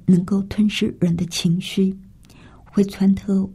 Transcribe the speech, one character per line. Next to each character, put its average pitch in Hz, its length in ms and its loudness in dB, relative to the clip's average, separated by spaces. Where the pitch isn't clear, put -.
能 185 180 4
够 196 200 -2
吞 208 260 0
噬 - 280 -2
人 170 200 2
的 175 80 -4
情 175 340 0
绪， 190 340 -2
会 202 220 0
穿 196 300 2
透 190 400 -2